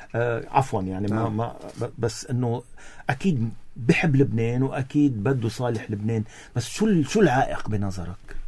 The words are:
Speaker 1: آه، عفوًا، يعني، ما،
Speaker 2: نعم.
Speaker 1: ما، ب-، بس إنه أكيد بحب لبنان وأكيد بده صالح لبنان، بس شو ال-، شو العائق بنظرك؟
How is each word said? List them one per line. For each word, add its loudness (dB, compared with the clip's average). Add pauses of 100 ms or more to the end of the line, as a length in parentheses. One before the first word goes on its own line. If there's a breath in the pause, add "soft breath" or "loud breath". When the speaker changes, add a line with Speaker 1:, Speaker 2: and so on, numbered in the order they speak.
(160 loud breath)
Speaker 1:
آه، 0
عفوًا، 2
يعني، -2
ما، 0
Speaker 2:
نعم. 0
Speaker 1:
ما، -4 (260)
ب-، -4 (100)
بس -4
إنه -2 (460 loud breath)
أكيد 2 (280)
بحب 4
لبنان 2
وأكيد 0
بده 2
صالح -4
لبنان، -2 (320 loud breath)
بس -2
شو 0
ال-، 4
شو 4
العائق 4
بنظرك؟ -4 (120)